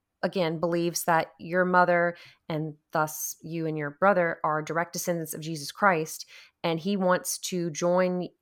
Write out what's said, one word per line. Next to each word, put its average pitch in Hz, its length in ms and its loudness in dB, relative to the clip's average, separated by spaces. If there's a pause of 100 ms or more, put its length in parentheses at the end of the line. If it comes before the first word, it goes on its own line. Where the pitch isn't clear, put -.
(220)
again, 170 380 0
believes 170 440 0
that 160 340 2
your 180 260 0
mother 175 520 4 (320)
and 156 260 -4 (180)
thus - 500 -2
you 165 240 -6
and 156 120 -4
your 147 120 -4
brother 180 540 2
are 156 180 0
direct 165 320 -4
descendants 170 400 -4
of 160 60 -10
Jesus 151 320 -8
Christ, 165 540 0 (360)
and 165 180 0
he 196 160 -2
wants 180 420 0
to 175 320 -4
join 180 580 0 (140)